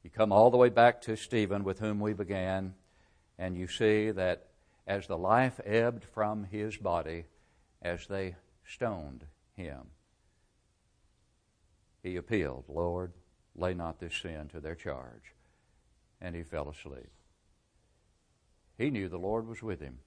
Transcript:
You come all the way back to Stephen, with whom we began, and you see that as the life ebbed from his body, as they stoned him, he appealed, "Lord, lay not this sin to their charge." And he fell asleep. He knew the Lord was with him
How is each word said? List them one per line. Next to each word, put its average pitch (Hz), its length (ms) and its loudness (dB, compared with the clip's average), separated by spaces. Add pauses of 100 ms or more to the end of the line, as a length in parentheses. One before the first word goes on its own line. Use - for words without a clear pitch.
You 87 80 -18
come 107 220 2
all 110 180 10
the 123 80 6
way 123 120 10
back 117 340 8
to 110 120 -4
Stephen, 101 480 0
with 95 140 -2
whom 107 220 -2
we 107 140 0
began, 95 600 -4 (640)
and 92 180 -4
you 90 120 -6
see 107 420 4
that 92 380 -2 (400)
as 98 180 -4
the 87 140 -4
life 123 460 2
ebbed 117 380 0
from 107 420 -2
his 104 320 -6
body, 85 480 -2 (540)
as 87 280 -6
they 95 300 -6 (280)
stoned 80 640 -8 (260)
him, 71 380 -12 (2000)
he 90 140 -6
appealed, 80 520 -2
"Lord, 87 460 -4 (440)
lay 90 160 -2
not 82 260 -8
this 82 180 -8
sin 76 320 -10
to 82 100 -14
their 78 160 -10
charge." 64 580 -12 (840)
And 90 160 -8
he 85 80 -8
fell 76 240 -6
asleep. 67 420 -16 (1700)
He 131 120 -2
knew 101 180 -2
the 87 100 -8
Lord 110 300 -4
was 113 160 -14
with 95 160 -6
him 65 260 -14